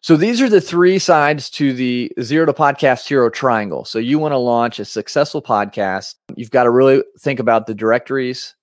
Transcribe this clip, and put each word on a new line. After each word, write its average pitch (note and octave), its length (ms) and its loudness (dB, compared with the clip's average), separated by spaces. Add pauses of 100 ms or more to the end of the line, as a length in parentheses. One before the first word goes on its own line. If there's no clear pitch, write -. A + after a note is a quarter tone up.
So E3 160 4
these A3+ 240 0
are C4 80 2
the G3+ 100 6
three F3+ 400 2
sides D3+ 520 2
to C#3+ 200 -2
the B2 400 -4 (100)
Zero D3 240 0
to D3 60 2
Podcast C#3 560 0
Hero B2+ 220 2
triangle. G#2+ 560 -2
So - 120 -8
you B2+ 220 -2
wanna D3+ 180 -2
launch A#2+ 420 0
a G2+ 60 -8
successful D3 560 -4
podcast, G2+ 760 -4 (200)
you've A2+ 160 -14
gotta B2 180 4
really C3+ 340 4 (160)
think C3+ 200 -6
about A2+ 280 0
the A2+ 60 -8
directories B2 880 -4